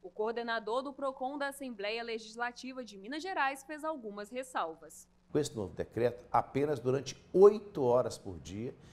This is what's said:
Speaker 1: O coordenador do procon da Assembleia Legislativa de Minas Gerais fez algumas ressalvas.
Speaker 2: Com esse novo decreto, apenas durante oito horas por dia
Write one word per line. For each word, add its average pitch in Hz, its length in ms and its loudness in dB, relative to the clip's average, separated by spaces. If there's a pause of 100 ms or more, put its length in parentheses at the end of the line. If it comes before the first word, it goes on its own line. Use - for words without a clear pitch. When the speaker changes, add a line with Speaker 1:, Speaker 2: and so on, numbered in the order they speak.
Speaker 1:
O - 100 -14
coordenador 226 720 -2
do 269 100 -8
procon 269 460 -4
da 277 100 -2
Assembleia 233 560 -6
Legislativa 240 800 -6
de 202 120 -16
Minas 247 260 -8
Gerais 294 420 -2
fez 302 180 -8
algumas 220 480 -6
ressalvas. 208 760 -6 (240)
Speaker 2:
Com 147 60 4
esse 143 180 0
novo 95 180 -4
decreto, 117 560 0
apenas 135 480 2
durante 127 380 0 (160)
oito 202 500 8
horas 120 340 4
por 92 220 -10
dia 101 360 -8 (180)